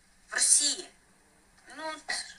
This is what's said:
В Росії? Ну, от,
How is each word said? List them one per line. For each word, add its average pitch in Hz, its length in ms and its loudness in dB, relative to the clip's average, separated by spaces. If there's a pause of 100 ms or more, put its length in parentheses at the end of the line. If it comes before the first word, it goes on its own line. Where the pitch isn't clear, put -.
(300)
В - 40 -10
Росії? - 560 2 (880)
Ну, 311 100 -12
от, - 380 -6 (140)